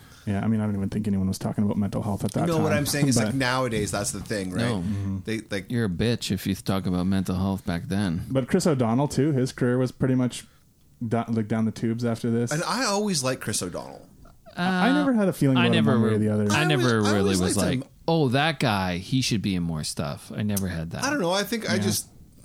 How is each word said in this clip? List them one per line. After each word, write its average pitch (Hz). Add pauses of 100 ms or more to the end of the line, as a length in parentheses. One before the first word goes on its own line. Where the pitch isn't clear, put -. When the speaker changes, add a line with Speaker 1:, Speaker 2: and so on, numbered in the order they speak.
(260)
Speaker 1:
Yeah, 98
I 110
mean, 110
I 107
don't 104
even 98
think 107
anyone 95
was 185
talking 208
about 202
mental 196
health 202
at -
that 160
Speaker 2:
No, 165
Speaker 1:
time. 156
Speaker 2:
what 151
I'm 147
saying 143
is, 123
Speaker 1:
<laughs> -
But -
Speaker 2:
like, 117
nowadays, 123
that's 101
the 101
thing, 98
right? 117
Speaker 3:
No. 117
Speaker 1:
Mm-hmm. 98
Speaker 2:
They, 110 (100)
like, 98
Speaker 3:
You're 117
a 98
bitch 110
if 95
you 98
talk 95
about 90
mental 95
health 95
back 85
then. 95
Speaker 1:
But 131
Chris 190
O'Donnell, 131
too, 143
his 131
career 123
was 127
pretty 127
much 123 (600)
do-, 110
like, 113
down 110
the 107
tubes 117
after 117
this. 117
Speaker 2:
And 160
I 214
always 202
liked 131
Chris -
O'Donnell. 71 (500)
Speaker 1:
I 185
Speaker 3:
Uh, 269
Speaker 1:
never 277
had 208
a 165
feeling 135
Speaker 3:
I -
Speaker 1:
about -
him -
Speaker 3:
never 139
Speaker 1:
one -
way 110
or 110
Speaker 3:
re-, 107
Speaker 1:
the 107
other. 104
Speaker 3:
I 101
Speaker 2:
I -
Speaker 3:
never 127
Speaker 2:
always, 107
I 104
Speaker 3:
really 101 (160)
Speaker 2:
always 92
Speaker 3:
was 90
Speaker 2:
liked 90
Speaker 3:
like, 90
Speaker 2:
him. - (200)
Speaker 3:
"Oh, 160
that 143
guy, 95
he 131
should 107
be 101
in 90
more 80
stuff." -
I 120
never 98
had 82
that. -
Speaker 2:
I 277
don't 294
know. 175
I 202
think 220
I 170
Speaker 1:
Yeah. 208
Speaker 2:
just, - (380)